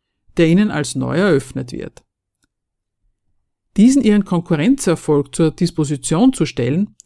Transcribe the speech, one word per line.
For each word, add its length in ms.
der 120
ihnen 220
als 240
neu 220
eröffnet 560
wird. 320
Diesen 240
ihren 240
Konkurrenzerfolg 1080
zur 160
Disposition 840
zu 100
stellen, 500